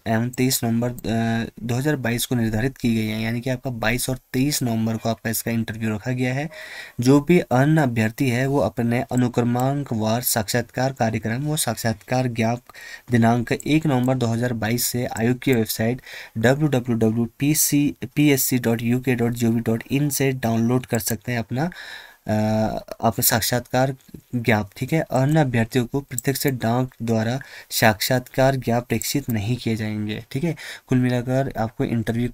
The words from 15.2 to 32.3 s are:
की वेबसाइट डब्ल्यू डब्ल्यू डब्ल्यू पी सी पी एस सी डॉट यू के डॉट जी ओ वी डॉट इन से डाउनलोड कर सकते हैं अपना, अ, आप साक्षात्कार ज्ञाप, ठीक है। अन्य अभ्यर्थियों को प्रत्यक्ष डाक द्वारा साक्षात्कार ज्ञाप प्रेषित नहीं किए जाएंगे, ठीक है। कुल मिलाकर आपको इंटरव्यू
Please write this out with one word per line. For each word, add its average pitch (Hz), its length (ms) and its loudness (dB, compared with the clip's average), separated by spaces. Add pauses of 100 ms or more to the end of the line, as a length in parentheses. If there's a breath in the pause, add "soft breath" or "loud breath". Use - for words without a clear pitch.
की 135 140 2
वेबसाइट 113 480 0 (360 loud breath)
डब्ल्यू 135 300 2
डब्ल्यू 127 280 0
डब्ल्यू 113 320 2 (100)
पी 143 160 2
सी 147 420 2 (180)
पी 147 160 4
एस 135 120 2
सी - 160 0
डॉट 117 240 0
यू 117 180 2
के 127 140 0
डॉट 117 180 0
जी 120 140 0
ओ 113 40 4
वी 117 100 2
डॉट 113 300 -2
इन 143 200 2
से 135 220 0
डाउनलोड 117 540 0
कर 117 120 -2
सकते - 340 -4
हैं 123 60 -2
अपना, 127 320 -4 (580 loud breath)
अ, - 40 0 (680)
आप 113 180 0
साक्षात्कार 127 760 0 (420)
ज्ञाप, 110 400 0
ठीक 127 160 -4
है। 160 80 2
अन्य 143 400 2
अभ्यर्थियों 120 460 2
को 139 140 -4
प्रत्यक्ष 135 460 -4
डाक 127 440 0 (120)
द्वारा 113 380 0 (300 loud breath)
साक्षात्कार 127 840 2
ज्ञाप 120 320 -2
प्रेषित - 420 -2
नहीं 110 260 -2
किए 117 200 -2
जाएंगे, 107 540 -6
ठीक 135 140 -4
है। 160 120 -2 (300 loud breath)
कुल 127 120 2
मिलाकर 127 600 0
आपको 113 260 -2
इंटरव्यू 117 500 -2